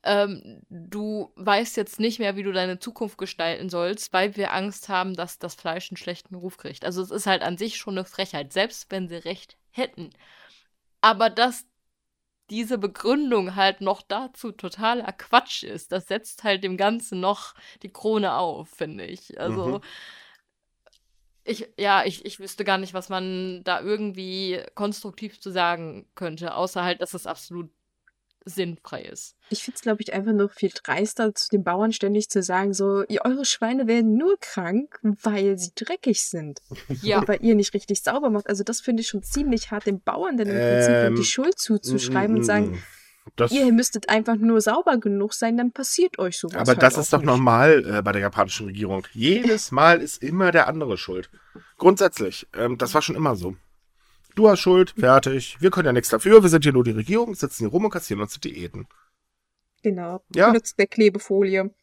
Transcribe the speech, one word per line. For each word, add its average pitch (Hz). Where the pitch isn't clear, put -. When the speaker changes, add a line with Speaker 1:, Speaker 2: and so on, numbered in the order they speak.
Speaker 1:
ähm, 202
du 202
weißt 202
jetzt 208
nicht 220
mehr, 202
wie 202
du 196
deine 185
Zukunft 220
gestalten 170
sollst, 180
weil 196
wir 202
Angst 196
haben, 190
dass 175
das 170
Fleisch 170
einen 185
schlechten -
Ruf 180
kriegt." -
Also 180
es 185
ist -
halt 190
an 175
sich 214
schon 196
eine 185
Frechheit, 156
selbst 220
wenn 190
sie 170
recht 170
hätten. 240
Aber 226
dass 233
diese 226
Begründung 208
halt 196
noch 196
dazu 240
totaler 220
Quatsch -
ist, -
das 180
setzt -
halt 196
dem 185
Ganzen 202
noch 190
die 196
Krone 214
auf, 156
finde 151
ich. -
Also, 143
Speaker 2:
Mhm. 208
Speaker 1:
ich, 220
ja, 196
ich, 180
ich -
wüsste 196
gar 190
nicht, 185
was 185
man 185
da 180
irgendwie 190
konstruktiv 208
zu 196
sagen 170
könnte, 170
außer 185
halt, 175
dass 180
es 180
absolut 175
sinnfrei 170
ist. -
Speaker 3:
Ich -
find's, -
glaub 214
ich, -
einfach 208
noch 202
viel -
dreister, 202
zu -
den 202
Bauern 202
ständig 208
zu 196
sagen, 190
so, 196
"Ja, -
eure 262
Schweine 247
werden 226
nur 370
krank, 202
weil 202
sie 175
dreckig -
sind 151
Speaker 1:
Ja. 202
Speaker 3:
und 196
weil 208
ihr 226
nicht 202
richtig -
sauber 285
macht." 208
Also 202
das 220
finde 233
ich 226
schon 196
ziemlich 277
hart, 214
den 196
Bauern 349
dann 214
im 196
Prinzip 120
Speaker 2:
Ähm, 117
Speaker 3:
die 120
Schuld 311
zuzuschreiben 190
Speaker 2:
mm, -
mm, 220
Speaker 3:
und 120
sagen, 202
Speaker 2:
mm. 90
Das 120
Speaker 3:
"Ihr 254
müsstet 233
einfach 220
nur 226
sauber 254
genug 202
sein, 233
dann 240
passiert -
euch 180
sowas 170
Speaker 2:
Aber 120
Speaker 3:
halt 120
Speaker 2:
das 131
Speaker 3:
auch 156
Speaker 2:
ist 143
doch 143
Speaker 3:
nicht." 143
Speaker 2:
normal, 127
äh, 104
bei 101
der 101
japanischen 101
Regierung. 95
Jedes 214
Mal 160
ist -
immer 175
der 165
andere 135
schuld. 92
Grundsätzlich, 180
ähm, 120
das 123
war 151
schon -
immer 143
so. 92
"Du 214
hast 196
Schuld, 185
fertig. 131
Wir 185
können 180
ja 131
nichts 123
dafür, 208
wir 180
sind 160
hier 151
nur 127
die 117
Regierung, 185
sitzen -
hier 104
rum 175
und 208
kassieren 110
uns 104
die -
Diäten." 87
Speaker 3:
Genau. 180
Speaker 2:
Ja. 190
Speaker 3:
Benutzt 226
der 202
Klebefolie. 202